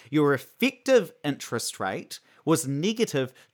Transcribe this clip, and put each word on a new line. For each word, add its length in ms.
your 240
effective 800
interest 560
rate 400
was 220
negative 680